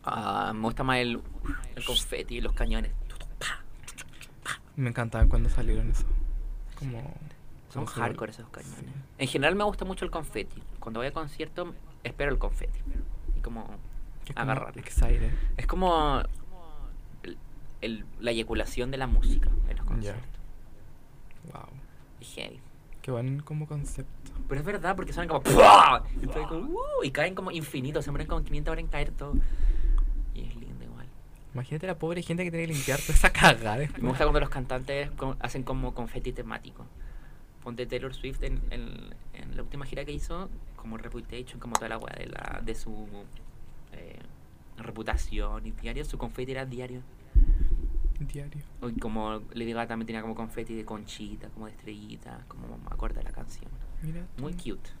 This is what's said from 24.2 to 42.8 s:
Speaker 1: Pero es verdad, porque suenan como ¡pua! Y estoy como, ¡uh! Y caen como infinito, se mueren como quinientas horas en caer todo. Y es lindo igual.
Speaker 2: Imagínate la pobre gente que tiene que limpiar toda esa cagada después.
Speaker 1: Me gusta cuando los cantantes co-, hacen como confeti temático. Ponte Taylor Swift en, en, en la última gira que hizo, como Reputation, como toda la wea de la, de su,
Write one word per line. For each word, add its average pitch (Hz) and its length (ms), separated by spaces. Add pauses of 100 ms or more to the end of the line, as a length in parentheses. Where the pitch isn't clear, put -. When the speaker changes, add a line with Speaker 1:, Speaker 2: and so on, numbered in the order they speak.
Speaker 1:
Pero 139 100
es 147 60
verdad, 190 320
porque - 160
suenan 170 160
como 147 140
¡pua! 151 600 (180)
Y - 40
estoy 151 200
como, 160 280
¡uh! 523 300
Y 135 80
caen 160 240
como 185 160
infinito, 151 500
se 143 100
mueren 143 160
como - 160
quinientas 156 300
horas 165 100
en - 60
caer 143 220
todo. 143 220 (1000)
Y - 60
es - 160
lindo - 260
igual. - 220 (480)
Speaker 2:
Imagínate 151 340
la 175 100
pobre 175 240
gente 170 220
que 175 80
tiene 165 160
que 160 60
limpiar 135 260
toda 127 140
esa - 180
cagada 113 460
después. 143 260
Speaker 1:
Me 123 60
gusta 131 160
cuando 147 160
los 143 80
cantantes 135 640
co-, 131 280
hacen 127 240
como 127 300
confeti 120 400
temático. 117 520 (800)
Ponte 120 220
Taylor 123 280
Swift 135 300
en, 131 180 (100)
en, - 440 (180)
en - 220
la 127 80
última 135 220
gira 135 180
que 147 80
hizo, 170 380 (260)
como 113 220
Reputation, 120 640
como 120 140
toda 113 140
la 113 80
wea - 200
de - 100
la, - 360
de 110 120
su, 107 320 (840)